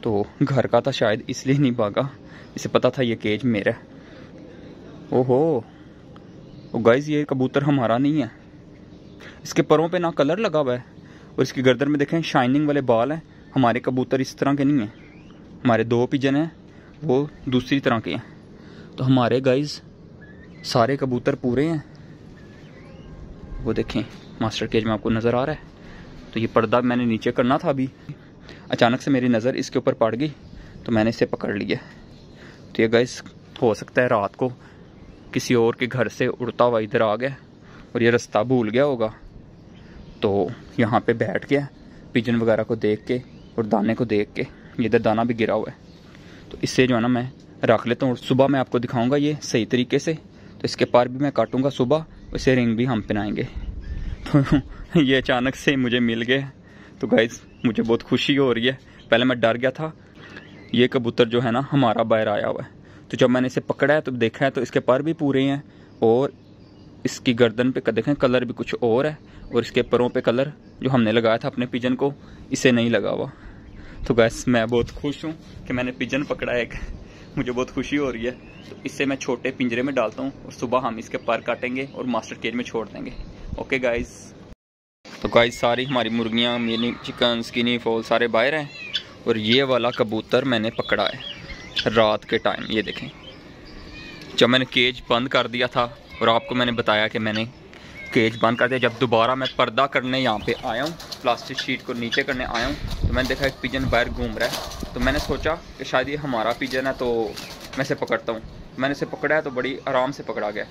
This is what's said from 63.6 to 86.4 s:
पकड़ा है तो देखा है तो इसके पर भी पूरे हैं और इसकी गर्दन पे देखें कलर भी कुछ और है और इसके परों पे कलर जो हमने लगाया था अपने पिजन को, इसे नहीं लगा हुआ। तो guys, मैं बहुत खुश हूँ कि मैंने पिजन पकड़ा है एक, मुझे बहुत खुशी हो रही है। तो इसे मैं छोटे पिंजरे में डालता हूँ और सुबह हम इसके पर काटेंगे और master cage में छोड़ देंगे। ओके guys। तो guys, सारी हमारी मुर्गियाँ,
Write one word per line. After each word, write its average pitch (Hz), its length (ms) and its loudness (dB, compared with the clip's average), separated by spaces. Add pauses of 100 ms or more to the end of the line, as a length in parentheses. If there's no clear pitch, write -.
पकड़ा - 320 2
है 156 60 2
तो 143 120 -6
देखा 117 320 0
है 135 60 2
तो 127 120 -4
इसके 131 200 0
पर 131 200 2
भी 160 120 -2
पूरे 135 300 2
हैं 139 180 0 (420)
और 120 280 4 (720)
इसकी - 300 0
गर्दन 120 380 4
पे 135 200 -2
देखें 117 240 0
कलर 123 280 2
भी 113 100 -6
कुछ - 220 -6
और 123 300 2
है 151 120 -4 (280)
और 120 160 0
इसके 117 220 0
परों 120 240 2
पे 127 140 -2
कलर 131 300 0 (300)
जो 131 80 0
हमने 117 220 4
लगाया 113 260 4
था 143 100 -4
अपने 123 200 -4
पिजन 127 260 -2
को, 139 180 0 (400)
इसे 131 200 4
नहीं 117 180 4
लगा 101 200 2
हुआ। 120 200 -4 (760)
तो 127 100 0
guys, 113 340 4
मैं 117 200 4
बहुत 120 240 0
खुश - 320 -8
हूँ 160 80 -6 (340)
कि 131 60 -6
मैंने 127 200 -4
पिजन 131 320 -4
पकड़ा 127 280 -4
है 120 100 0
एक, - 120 -6 (640)
मुझे 123 140 -2
बहुत 123 180 -2
खुशी 139 260 -4
हो 139 140 0
रही 113 140 -6
है। 123 80 -2 (300)
तो - 140 -18 (100)
इसे 139 200 -4
मैं 139 120 -2
छोटे 127 340 -4
पिंजरे 123 300 -2
में 139 120 -4
डालता 120 280 -2
हूँ 135 220 -10
और 131 80 -16
सुबह 123 260 -2
हम 117 200 -4
इसके 113 200 -10
पर 113 240 -2
काटेंगे 127 460 -4
और 127 200 -8
master 117 280 -4
cage 113 180 -6
में 123 100 -4
छोड़ 110 240 -6
देंगे। 127 240 -12 (460)
ओके 127 200 -4
guys। 120 380 -4 (880)
तो - 240 -10
guys, 117 320 4
सारी 123 240 0
हमारी 123 260 0
मुर्गियाँ, 117 480 0